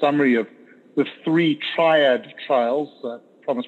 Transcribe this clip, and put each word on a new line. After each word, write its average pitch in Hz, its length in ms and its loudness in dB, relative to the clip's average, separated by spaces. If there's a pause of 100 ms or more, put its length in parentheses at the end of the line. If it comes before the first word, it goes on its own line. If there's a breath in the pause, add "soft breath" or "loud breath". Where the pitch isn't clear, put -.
summary 143 420 2
of 104 40 -6 (500 loud breath)
the 139 80 2 (200)
three 160 360 0 (140)
triad 143 580 2 (140)
trials, 135 420 0 (160)
uh, 117 140 -10 (240)
Promise, 123 260 -6